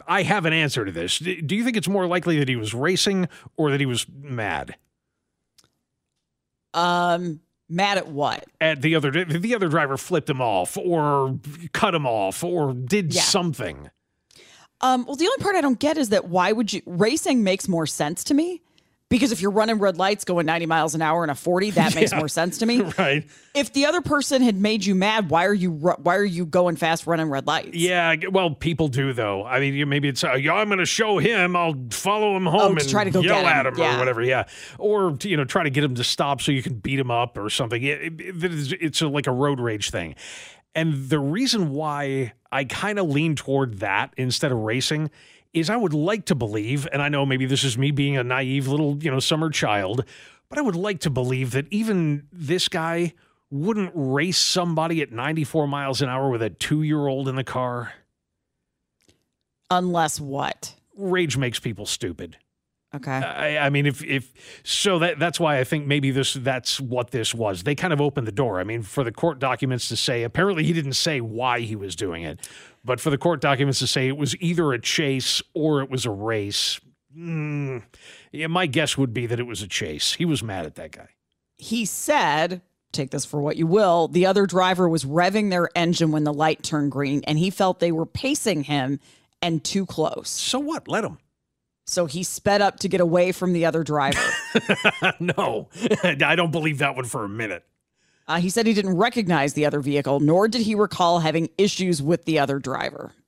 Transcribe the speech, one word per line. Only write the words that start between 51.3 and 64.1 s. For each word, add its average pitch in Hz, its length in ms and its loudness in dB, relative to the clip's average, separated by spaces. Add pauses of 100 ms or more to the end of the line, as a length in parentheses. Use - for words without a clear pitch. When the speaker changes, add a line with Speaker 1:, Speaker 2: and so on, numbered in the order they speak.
Speaker 1:
that 139 200 -2
even 180 600 0
this 175 360 -2
guy 170 460 -2 (360)
wouldn't 185 440 -2
race 147 440 0
somebody 165 640 0
at 139 120 -6
ninety-four 147 560 -2
miles 139 340 -2
an 135 60 0
hour 131 200 0
with 120 140 0
a 107 80 -2
two-year-old 143 800 -2
in 131 80 -4
the 135 80 -4
car. 123 480 -6 (1800)
Speaker 2:
Unless 175 500 0
what? 139 540 -8 (220)
Speaker 1:
Rage 180 400 0
makes 123 220 -2
people 104 280 -8
stupid. 87 500 -8 (580)
Speaker 2:
Okay. 139 160 -10
Speaker 1:
I, 147 560 -2
I 139 40 2
mean, 143 160 2
if, - 180 -2
if, 135 280 -6 (300)